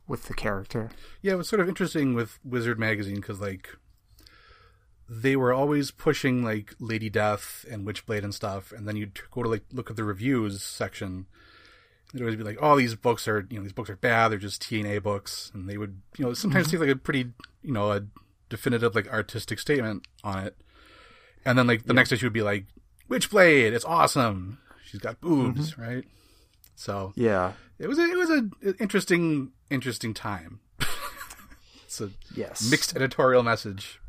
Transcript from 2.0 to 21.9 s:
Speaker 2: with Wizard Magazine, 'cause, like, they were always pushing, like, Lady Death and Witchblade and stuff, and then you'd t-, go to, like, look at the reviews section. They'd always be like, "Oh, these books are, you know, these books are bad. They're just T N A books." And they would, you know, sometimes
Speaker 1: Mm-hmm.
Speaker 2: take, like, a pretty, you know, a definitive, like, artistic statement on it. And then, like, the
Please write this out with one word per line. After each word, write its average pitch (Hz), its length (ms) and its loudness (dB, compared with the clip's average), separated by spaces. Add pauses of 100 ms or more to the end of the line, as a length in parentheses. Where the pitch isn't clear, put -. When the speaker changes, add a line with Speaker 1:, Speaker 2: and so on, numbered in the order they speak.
Speaker 2:
with 117 300 -4
Wizard 120 360 -2
Magazine, 101 420 0
'cause, 98 180 -10
like, 98 360 -8 (1300)
they 123 280 2
were 127 160 4
always 143 380 2
pushing, 131 520 0
like, 107 380 -4
Lady 110 300 -4
Death 104 600 -2
and 101 160 -8
Witchblade 104 380 -6
and 101 100 -6
stuff, 98 380 -8
and 104 160 -10
then 107 80 -6
you'd 104 180 -8
t-, - 160 -14
go 123 120 -6
to, 117 60 -2
like, 110 240 -2
look 127 180 -8
at 107 60 -10
the 110 80 -4
reviews 104 600 0
section. 95 640 -8 (880)
They'd 127 80 -8
always 113 140 -2
be 110 80 -8
like, 107 160 -8
"Oh, 147 160 6
these 123 180 4
books 113 320 0
are, 104 220 0
you 117 80 -10
know, 101 60 -8
these 98 100 -12
books 110 160 -10
are 101 80 -10
bad. 113 320 4
They're 107 100 0
just 98 220 -8
T - 200 -4
N 104 60 -2
A 104 120 -2
books." 101 560 -6
And 95 120 -10
they 101 120 -8
would, 98 240 -10 (160)
you 139 80 -2
know, 123 80 -2
sometimes 175 320 2
Speaker 1:
Mm-hmm. 156 60 -2
Speaker 2:
take, 165 160 0
like, 135 80 4
a - 20 -4
pretty, 127 340 -2 (300)
you 143 100 -6
know, 104 180 2
a 101 120 0 (480)
definitive, 117 440 0
like, 107 140 0
artistic 110 500 -4
statement 117 480 -2 (160)
on 98 240 -4
it. - 100 -10 (880)
And 123 120 4
then, 123 80 6
like, 117 180 4
the - 100 2